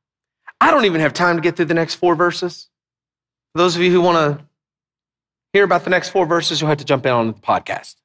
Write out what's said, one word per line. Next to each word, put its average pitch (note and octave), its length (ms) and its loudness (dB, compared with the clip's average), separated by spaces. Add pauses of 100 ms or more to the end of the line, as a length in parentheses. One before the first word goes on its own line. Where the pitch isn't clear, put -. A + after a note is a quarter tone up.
(600)
I D4 120 4
don't C4+ 140 2
even E3 160 0
have D3+ 120 0
time F3 220 0
to E3 60 -4
get E3+ 140 -2
through E3+ 100 -2
the E3 100 -2
next E3 200 -2
four F3 200 2
verses. F3 540 -4 (840)
For D#3+ 80 -6
those F3 160 2
of F3 80 0
you F3+ 80 2
who F3+ 100 4
wanna D#3+ 380 2 (1120)
hear G3+ 100 4
about F3+ 200 0
the F3+ 80 -4
next F3+ 180 0
four F#3 160 0
verses, D#3+ 340 -2
you'll D#3 100 -2
have D3 100 0
to - 60 -16
jump C3+ 200 -2
in C3 60 0
on A#2 160 0
the A2 60 -6
podcast, - 720 -6